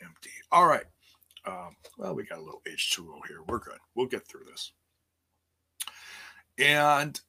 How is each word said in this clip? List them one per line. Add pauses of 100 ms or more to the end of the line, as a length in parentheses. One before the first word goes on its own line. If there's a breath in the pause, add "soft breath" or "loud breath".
empty. (200)
All
right. (580 soft breath)
Um, (220)
well,
we
got
a
little
H
two
O
here.
We're
good. (160)
We'll
get
through
this. (1900 loud breath)
And (100)